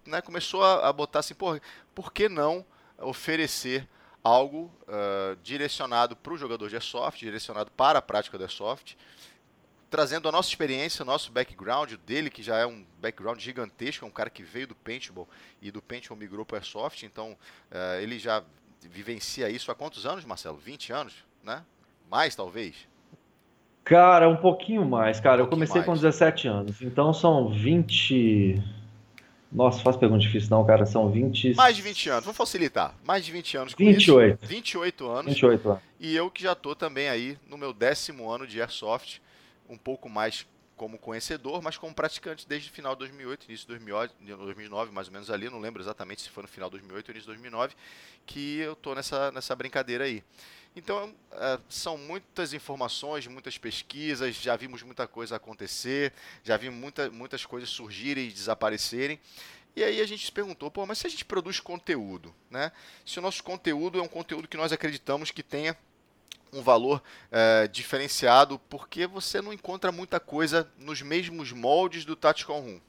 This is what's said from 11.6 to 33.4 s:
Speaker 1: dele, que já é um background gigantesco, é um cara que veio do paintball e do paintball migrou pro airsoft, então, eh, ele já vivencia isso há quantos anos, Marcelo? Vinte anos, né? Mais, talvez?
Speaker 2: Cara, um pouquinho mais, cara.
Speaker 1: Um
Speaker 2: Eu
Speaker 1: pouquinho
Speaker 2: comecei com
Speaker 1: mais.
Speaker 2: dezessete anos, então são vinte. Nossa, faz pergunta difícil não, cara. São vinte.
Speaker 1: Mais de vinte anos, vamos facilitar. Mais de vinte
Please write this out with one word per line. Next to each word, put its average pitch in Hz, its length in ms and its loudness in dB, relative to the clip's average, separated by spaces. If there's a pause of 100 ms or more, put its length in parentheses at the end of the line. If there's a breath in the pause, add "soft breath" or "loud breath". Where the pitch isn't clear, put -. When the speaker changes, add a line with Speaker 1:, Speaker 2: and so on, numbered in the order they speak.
Speaker 1:
dele, 139 240 -4
que 113 140 -16
já 110 140 -2
é 117 80 2
um 113 200 -8 (160)
background 113 380 -6
gigantesco, 123 680 -10
é - 20 -12
um 101 40 -20
cara 113 180 -6
que - 140 -20
veio 123 240 -12
do 120 80 -20
paintball 101 520 -14 (340 soft breath)
e 101 100 -14
do 104 100 -14
paintball 120 360 -16
migrou 104 280 -12
pro 110 120 -10
airsoft, 110 460 -10
então, 110 320 -14 (360 soft breath)
eh, 92 320 -6
ele 117 160 -8
já 110 240 -2 (380)
vivencia 104 680 -8
isso 123 220 -6
há - 40 -10
quantos 143 300 -12
anos, 170 180 -6
Marcelo? 87 340 -12
Vinte 117 360 -14
anos, 135 200 -8 (300)
né? 123 200 -10 (460)
Mais, 135 260 0
talvez? 95 400 -8 (1120)
Speaker 2:
Cara, 175 440 10
um 165 80 6
pouquinho 180 480 2
mais, 110 340 2
cara. 127 220 8
Speaker 1:
Um - 20 6
Speaker 2:
Eu 127 60 0
Speaker 1:
pouquinho 160 180 2
Speaker 2:
comecei 175 140 4
com 170 100 2
Speaker 1:
mais. 165 80 2
Speaker 2:
dezessete 156 480 4
anos, 104 340 -2
então 139 320 2
são 151 360 4
vinte. 107 1080 4 (920 soft breath)
Nossa, 123 320 4
faz 127 140 4
pergunta 107 240 6
difícil 107 300 2
não, 110 140 6
cara. 107 200 8
São 107 240 4
vinte. 123 440 2
Speaker 1:
Mais 247 220 8
de 202 60 -6
vinte 202 260 -6
anos, 123 160 0
vamos 214 140 -8
facilitar. 147 640 -2
Mais 175 220 -2
de 165 80 -12
vinte 170 240 -8